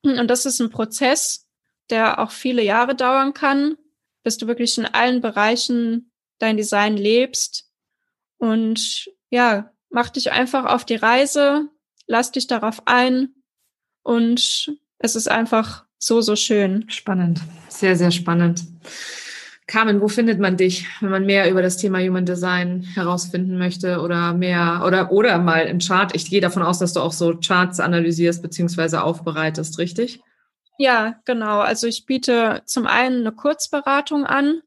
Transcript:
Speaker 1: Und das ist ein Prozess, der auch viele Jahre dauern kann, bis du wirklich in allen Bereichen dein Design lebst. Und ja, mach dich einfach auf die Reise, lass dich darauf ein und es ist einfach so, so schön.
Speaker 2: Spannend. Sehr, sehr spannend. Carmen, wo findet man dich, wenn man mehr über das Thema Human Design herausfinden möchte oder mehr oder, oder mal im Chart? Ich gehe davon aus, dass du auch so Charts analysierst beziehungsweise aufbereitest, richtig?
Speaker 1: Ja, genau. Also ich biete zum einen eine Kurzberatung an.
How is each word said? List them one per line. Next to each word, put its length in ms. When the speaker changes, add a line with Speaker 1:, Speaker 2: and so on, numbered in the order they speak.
Speaker 1:
Und 280
das 180
ist 120
ein 120
Prozess, 760
der 260
auch 140
viele 320
Jahre 320
dauern 400
kann, 420
bis 140
du 80
wirklich 320
in 80
allen 340
Bereichen 920
dein 180
Design 400
lebst. 760
Und 720
ja, 400
mach 200
dich 220
einfach 340
auf 200
die 100
Reise, 760
lass 260
dich 140
darauf 400
ein 440
und 720
es 160
ist 120
einfach 580
so, 240
so 140
schön. 520
Speaker 2:
Spannend. 540
Sehr, 280
sehr 160
spannend. 520
Carmen, 360
wo 60
findet 320
man 160
dich, 300
wenn 100
man 160
mehr 240
über 140
das 140
Thema 220
Human 280
Design 540
herausfinden 760
möchte 440
oder 320
mehr 520
oder, 260
oder 280
mal 220
im 180
Chart? 340
Ich 160
gehe 120
davon 200
aus, 160
dass 160
du 60
auch 140
so 300
Charts 360
analysierst 640
beziehungsweise 580
aufbereitest, 760
richtig? 420
Speaker 1:
Ja, 480
genau. 340
Also 260
ich 220
biete 580
zum 220
einen 320
eine 140
Kurzberatung 920
an. 420